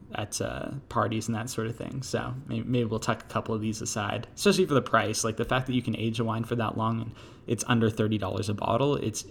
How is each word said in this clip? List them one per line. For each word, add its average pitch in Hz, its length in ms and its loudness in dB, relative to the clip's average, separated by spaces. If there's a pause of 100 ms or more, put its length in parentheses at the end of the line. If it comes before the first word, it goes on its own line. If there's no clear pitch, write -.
(160)
at, - 260 -4
uh, - 300 -4 (180)
parties 113 380 0
and 117 80 0
that 110 140 -4
sort 110 180 -2
of 117 80 -4
thing. - 260 -8
So 123 320 -4 (140)
may-, 117 140 -4
maybe 123 240 0
we'll 110 140 -2
tuck 110 220 -2
a - 60 -18
couple 113 260 -2
of 107 80 -2
these 107 200 -2
aside, 107 540 -2
especially 185 300 6
for 151 80 0
the 127 80 6
price. 110 420 2
Like, 110 140 0
the 120 80 0
fact 127 220 0
that 127 60 0
you 123 100 2
can 113 120 -2
age 110 240 -2
a 117 40 2
wine 113 200 0
for 120 120 -2
that 110 220 0
long 113 240 0
and 110 100 -6 (340)
it's 120 220 0
under 113 220 6
thirty 107 280 2
dollars 101 320 -2
a 107 40 2
bottle, 135 420 2
it's, - 360 -2